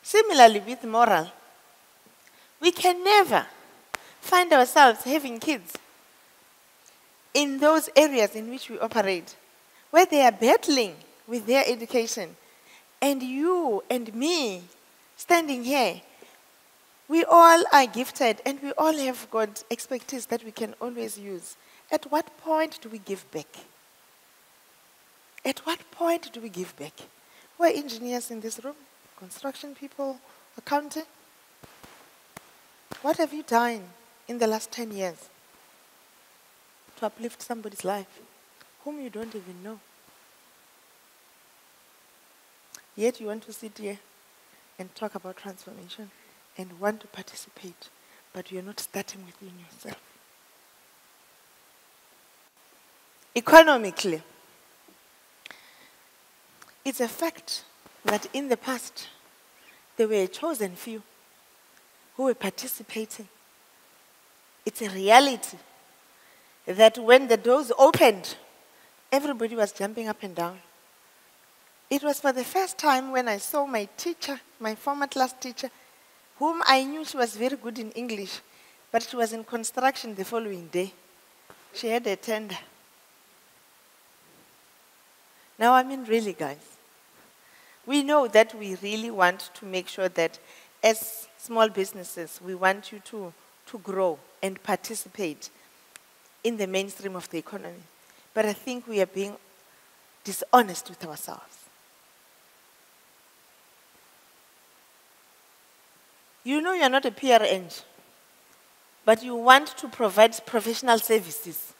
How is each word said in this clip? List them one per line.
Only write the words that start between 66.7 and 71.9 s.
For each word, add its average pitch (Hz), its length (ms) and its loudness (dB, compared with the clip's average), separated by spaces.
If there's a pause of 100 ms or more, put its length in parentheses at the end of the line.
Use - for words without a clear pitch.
when 247 280 6
the 226 100 4
doors 240 400 2
opened, 262 600 6 (760)
everybody 240 460 -2
was 208 160 0
jumping 220 340 -8
up 214 160 -8
and 180 140 -12
down. 175 220 -6 (1300)